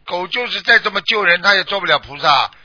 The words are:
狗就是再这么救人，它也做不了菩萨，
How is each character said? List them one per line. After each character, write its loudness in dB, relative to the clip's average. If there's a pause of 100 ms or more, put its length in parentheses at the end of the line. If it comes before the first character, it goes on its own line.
狗 -6
就 -6
是 -8
再 4
这 -4
么 -4
救 -2
人， 2
它 2
也 0
做 -6
不 -8
了 2
菩 -10
萨， 2 (140)